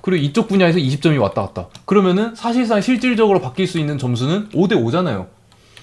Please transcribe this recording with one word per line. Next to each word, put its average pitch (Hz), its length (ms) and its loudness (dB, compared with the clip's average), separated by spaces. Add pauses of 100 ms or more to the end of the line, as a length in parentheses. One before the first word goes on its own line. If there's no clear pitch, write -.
그리고 175 220 0
이쪽 147 240 0
분야에서 185 320 2
이십 139 220 -2
점이 156 160 2
왔다 107 240 0
갔다. 95 260 -8 (180)
그러면은 202 500 2
사실상 233 460 -2
실질적으로 226 600 2
바뀔 180 260 -4
수 175 120 -4
있는 147 180 -2
점수는 127 560 -2
오 175 140 2
대 208 80 2
오잖아요. 120 520 -2 (560)